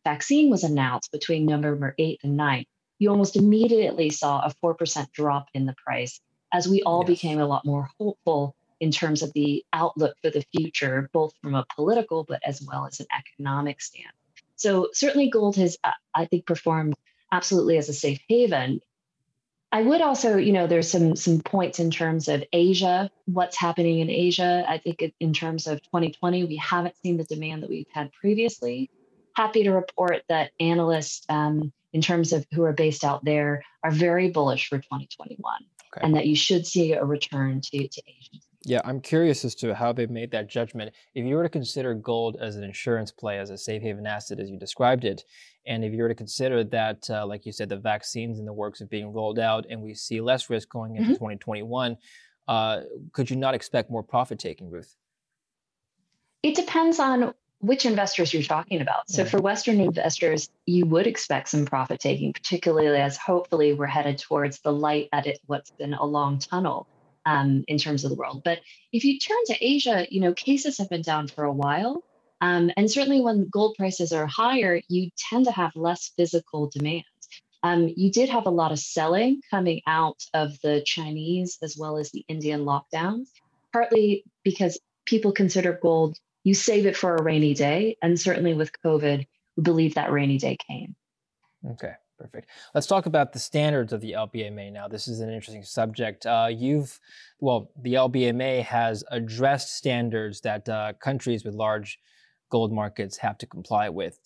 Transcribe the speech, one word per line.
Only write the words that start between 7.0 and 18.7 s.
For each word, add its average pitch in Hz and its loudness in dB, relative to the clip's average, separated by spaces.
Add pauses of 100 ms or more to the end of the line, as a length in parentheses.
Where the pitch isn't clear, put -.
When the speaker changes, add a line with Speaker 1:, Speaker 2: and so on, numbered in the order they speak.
Speaker 2:
Yes. 175 0
Speaker 1:
became 160 2
a 147 2
lot 143 0
more 143 -2 (100)
hopeful 151 -2 (260)
in 160 0
terms 151 0
of 156 -6
the 147 0
outlook 160 0
for 165 0
the 147 -2 (100)
future, 139 -2
both 156 2
from 143 -4
a 131 -2
political 165 0
but 143 -8
as 139 -6
well 139 -8
as 139 -12
an - -16 (120)
economic 143 -6
stance. - -16 (440)
So 196 0
certainly 277 2
gold 208 2
has, 175 2
uh, - 0 (220)
I 165 0
think, 170 0
performed 160 0 (380)
absolutely 175 4
as 147 -2
a 151 -4
safe 139 -2
haven. 170 2 (920)